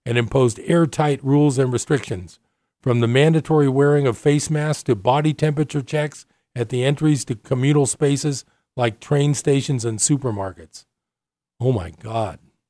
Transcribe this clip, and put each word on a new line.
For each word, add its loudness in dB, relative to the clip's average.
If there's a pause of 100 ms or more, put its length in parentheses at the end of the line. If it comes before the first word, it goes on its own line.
and -2
imposed 2
airtight 0
rules 2
and 0
restrictions, -4 (440)
from 2
the 2
mandatory 4
wearing 2
of -2
face 0
masks -4
to 2
body 0
temperature -4
checks -8 (280)
at -6
the -4
entries 0
to -6
communal 0
spaces -2 (320)
like -2
train 0
stations -2
and -4
supermarkets. -4 (760)
Oh 0
my -4
God, -6 (320)